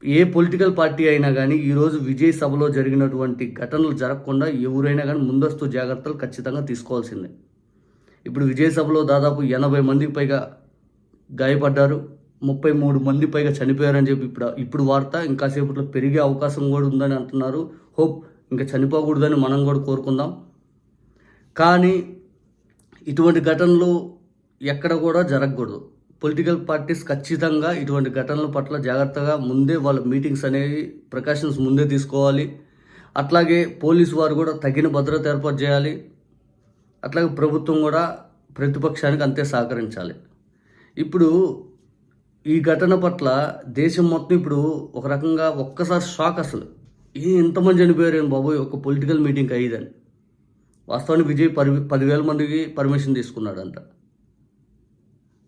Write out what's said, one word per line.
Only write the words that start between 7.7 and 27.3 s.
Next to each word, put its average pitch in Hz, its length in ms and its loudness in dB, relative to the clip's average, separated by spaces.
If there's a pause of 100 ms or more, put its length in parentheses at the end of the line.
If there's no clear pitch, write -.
ఇప్పుడు 135 200 -2
విజయ్ 135 260 2
సభలో 156 320 2
దాదాపు 143 380 2
ఎనభై 135 400 2
మందికి 139 300 2
పైగా 139 460 -4 (840)
గాయపడ్డారు, 143 680 2 (340)
ముప్పై 139 280 0
మూడు 143 280 2
మంది 139 280 2
పైగా 147 240 0
చనిపోయారని 139 580 2
చెప్పి 131 160 0
ఇప్పుడు, 120 320 -6
ఇప్పుడు 139 260 -4
వార్త. 135 320 0
ఇంకాసేపట్లో 139 680 -2
పెరిగే 139 340 -2
అవకాశం 143 540 0
కూడా 143 160 2
ఉందని 135 280 0
అంటున్నారు. 131 560 -4 (280)
హోప్ 156 260 0 (260)
ఇంకా 131 140 -2
చనిపోకూడదని 147 680 0
మనం 135 300 2
కూడా 139 140 2
కోరుకుందాం. 135 640 -4 (1120)
కానీ 180 600 4 (920)
ఇటువంటి 160 340 4
ఘటనలు 175 720 2 (500)
ఎక్కడ 143 320 -2
కూడా 165 280 2
జరగకూడదు. 131 680 -2 (340)
పొలిటికల్ 170 460 0
పార్టీస్ 151 380 -4
ఖచ్చితంగా 156 640 -2